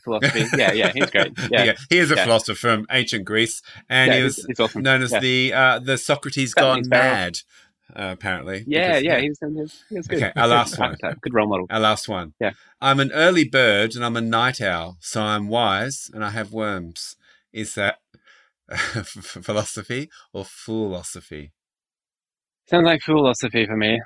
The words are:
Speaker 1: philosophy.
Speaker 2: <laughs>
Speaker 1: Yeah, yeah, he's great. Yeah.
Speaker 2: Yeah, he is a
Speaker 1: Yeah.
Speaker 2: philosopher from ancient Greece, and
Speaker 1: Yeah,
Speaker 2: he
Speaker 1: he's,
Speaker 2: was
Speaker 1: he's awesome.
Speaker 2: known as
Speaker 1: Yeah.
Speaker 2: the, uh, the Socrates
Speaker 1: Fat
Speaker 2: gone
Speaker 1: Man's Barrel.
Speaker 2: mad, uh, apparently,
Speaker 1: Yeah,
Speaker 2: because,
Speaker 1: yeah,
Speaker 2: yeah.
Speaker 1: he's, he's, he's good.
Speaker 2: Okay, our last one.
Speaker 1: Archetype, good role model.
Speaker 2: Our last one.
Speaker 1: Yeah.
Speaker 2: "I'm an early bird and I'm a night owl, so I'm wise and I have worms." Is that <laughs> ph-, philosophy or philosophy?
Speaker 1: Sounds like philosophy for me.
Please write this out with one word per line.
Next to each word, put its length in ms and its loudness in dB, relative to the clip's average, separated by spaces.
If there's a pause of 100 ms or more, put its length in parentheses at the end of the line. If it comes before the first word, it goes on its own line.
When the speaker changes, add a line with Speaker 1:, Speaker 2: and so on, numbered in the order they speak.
Speaker 1:
philosophy. 480 0
Speaker 2:
<laughs> 80 0
Speaker 1:
Yeah, 140 4
yeah, 220 2
he's 160 0
great. 220 0 (180)
Yeah. 140 4
Speaker 2:
Yeah, 100 4 (160)
he 80 4
is 120 4
a 60 4
Speaker 1:
Yeah. 80 4
Speaker 2:
philosopher 340 2
from 320 2
ancient 360 -2
Greece, 340 0 (300)
and 200 4
Speaker 1:
Yeah, 60 4
Speaker 2:
he 80 4
Speaker 1:
he's, 140 -2
Speaker 2:
was 100 -12
Speaker 1:
he's 120 -2
awesome. 220 -2
Speaker 2:
known 200 2
as 100 -4
Speaker 1:
Yeah. 80 2
Speaker 2:
the, 320 0
uh, 280 4
the 180 -2
Socrates 560 -2
Speaker 1:
Fat 80 4
Speaker 2:
gone 140 4
Speaker 1:
Man's 120 -4
Barrel. 260 4
Speaker 2:
mad, 220 -2 (580)
uh, 180 -8
apparently, 540 -6
Speaker 1:
Yeah, 220 0
Speaker 2:
because, 140 2
Speaker 1:
yeah, 140 2
Speaker 2:
yeah. 40 2
Speaker 1:
he's, 180 -4 (160)
he's, 360 -10
he's 180 -10
good. 140 -2
Speaker 2:
Okay, 120 -2
our 140 4
last 300 2
one. 140 0
Speaker 1:
Archetype, 280 -8
good 140 -6
role 140 2
model. 200 -2
Speaker 2:
Our 120 -4
last 280 0
one. 320 -6
Speaker 1:
Yeah. 120 -2 (280)
Speaker 2:
"I'm 200 4
an 120 0
early 340 4
bird 480 4
and 80 -8
I'm 140 -2
a 60 -2
night 400 0
owl, 380 -4
so 200 -6
I'm 280 -2
wise 680 -2
and 100 -8
I 60 -4
have 240 -8
worms." 640 -8 (360)
Is 220 -10
that 240 -2 (360)
<laughs> 360 -20
ph-, 340 -6
philosophy 1040 -8 (240)
or 140 -10
philosophy? 1080 -8 (1160)
Speaker 1:
Sounds 160 6
like 160 2
philosophy 640 2
for 100 -4
me. 280 2